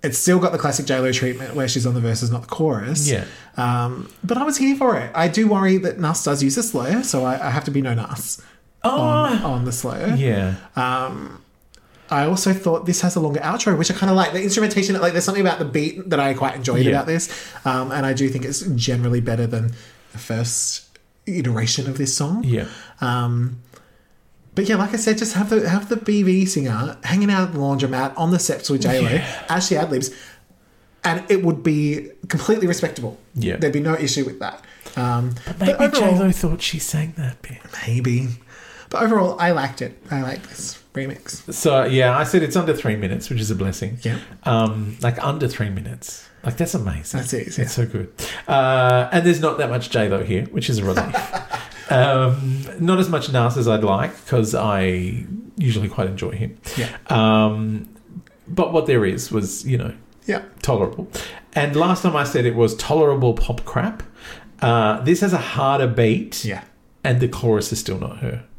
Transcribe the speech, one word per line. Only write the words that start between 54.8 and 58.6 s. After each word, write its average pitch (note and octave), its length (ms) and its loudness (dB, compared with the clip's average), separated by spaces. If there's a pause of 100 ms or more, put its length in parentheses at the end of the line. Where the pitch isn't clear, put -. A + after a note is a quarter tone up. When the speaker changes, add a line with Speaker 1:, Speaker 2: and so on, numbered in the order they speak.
Speaker 2:
usually A2 320 0
quite F#2 200 -2
enjoy F#2+ 240 -4
him. G2+ 240 -6 (200)
Speaker 1:
Yeah. A2+ 120 -4 (200)
Speaker 2:
Um, A2 800 2 (600)
but - 240 0